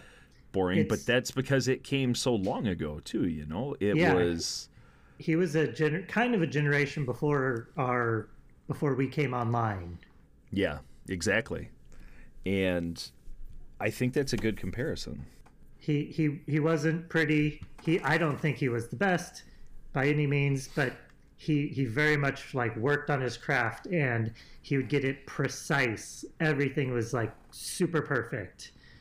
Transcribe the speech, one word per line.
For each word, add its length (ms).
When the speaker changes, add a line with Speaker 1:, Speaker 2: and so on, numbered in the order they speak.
Speaker 1:
boring, 360
but 80
Speaker 2:
It's 100
Speaker 1:
that's 260
because 360
it 160
came 320
so 200
long 320
ago 360
too, 240
you 180
know? 340
It 180
Speaker 2:
Yeah. 160
Speaker 1:
was 560
Speaker 2:
He 180
was 200
a 120
gener-, 400
kind 280
of 60
a 60
generation 580
before 720
our, 520
before 280
we 120
came 260
online. 640
Speaker 1:
Yeah, 280
exactly. 640
And 560
I 100
think 240
that's 200
a 40
good 200
comparison. 680
Speaker 2:
He, 280
he, 420
he 120
wasn't 500
pretty. 520
He, 180
I 160
don't 220
think 180
he 120
was 200
the 60
best 480
by 140
any 200
means, 480
but 180
he, 300
he 180
very 320
much, 360
like, 240
worked 320
on 120
his 160
craft 500
and 440
he 160
would 120
get 160
it 200
precise. 1000
Everything 520
was, 220
like, 200
super 500
perfect, 720